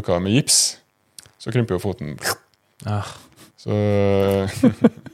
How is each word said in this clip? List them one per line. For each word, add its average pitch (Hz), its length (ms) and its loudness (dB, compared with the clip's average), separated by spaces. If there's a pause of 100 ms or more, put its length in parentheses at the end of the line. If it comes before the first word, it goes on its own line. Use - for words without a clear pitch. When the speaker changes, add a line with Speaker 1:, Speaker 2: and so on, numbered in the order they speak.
Speaker 1:
uker 90 180 0
med 95 140 0
gips, - 440 0 (640)
så - 140 -10
krymper 113 240 0
jo - 20 -8
foten. 76 380 -6 (720)
Speaker 2:
Ah. 104 180 -2 (500)
Speaker 1:
Så, 101 920 2
<laughs> 95 100 -8 (560)